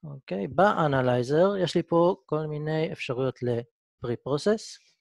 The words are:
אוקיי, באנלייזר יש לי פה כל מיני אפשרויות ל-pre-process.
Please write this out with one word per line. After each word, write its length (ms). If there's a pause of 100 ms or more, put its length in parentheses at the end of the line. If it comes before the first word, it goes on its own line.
אוקיי, 440
באנלייזר 1080
יש 180
לי 80
פה 320 (100)
כל 220
מיני 440
אפשרויות 520
ל-pre-process. 1400 (220)